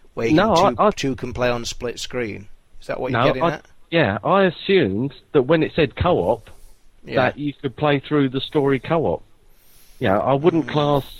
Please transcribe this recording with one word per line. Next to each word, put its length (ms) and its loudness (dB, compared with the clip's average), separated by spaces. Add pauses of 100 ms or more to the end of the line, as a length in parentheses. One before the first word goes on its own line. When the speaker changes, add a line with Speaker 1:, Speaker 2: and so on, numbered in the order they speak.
(140)
Speaker 1:
Where 140 -4
you 80 4
Speaker 2:
No, 200 4
Speaker 1:
can 200 4
two, 60 -2
Speaker 2:
I, 60 4
I 40 4
Speaker 1:
two 260 -4
can 160 -10
play 160 -2
on 160 -4
split 340 -10
screen. 480 -8 (320)
Is 80 -16
that 140 -6
what 100 -4
you're 80 0
Speaker 2:
No, 80 2
Speaker 1:
getting 160 0
Speaker 2:
I, 120 0
Speaker 1:
at? 100 -16 (260)
Speaker 2:
yeah, 320 2
I 200 2
assumed 680 0 (200)
that 80 6
when 220 2
it 120 -4
said 220 0
co-op, 520 0 (540)
Speaker 1:
Yeah. 120 -10
Speaker 2:
that 220 0
you 160 -6
could 220 -8
play 240 2
through 300 0
the 100 -6
story 400 0
co-op. 440 -2 (760)
You 80 -2
know, 140 2
I 120 0
wouldn't 340 0
Speaker 1:
Mm. 40 -12
Speaker 2:
class, 320 0 (160)